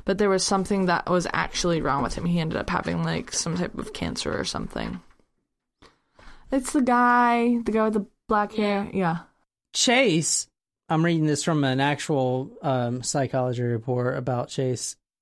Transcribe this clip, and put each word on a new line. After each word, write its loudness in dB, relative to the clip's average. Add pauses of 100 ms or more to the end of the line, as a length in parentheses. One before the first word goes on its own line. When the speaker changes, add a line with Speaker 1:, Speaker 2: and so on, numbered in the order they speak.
Speaker 1:
But 0
there 4
was 2
something 0
that 0
was 2
actually 0
wrong 0
with -2
him. -6
He 2
ended -2
up -4
having, -2
like, -6
some -4
type -6
of -10
cancer -6
or -4
something. -8 (1500)
It's -2
the 2
guy, 4
the -2
guy 2
with 0
the 0 (220)
black 0
hair. 0
Speaker 2:
Yeah. -2
Speaker 1:
Yeah. 0 (560)
Speaker 3:
Chase, 2 (420)
I'm 4
reading 2
this 2
from 2
an 2
actual, 0 (100)
um, 0
psychology -2
report 0
about -4
Chase. -4 (260)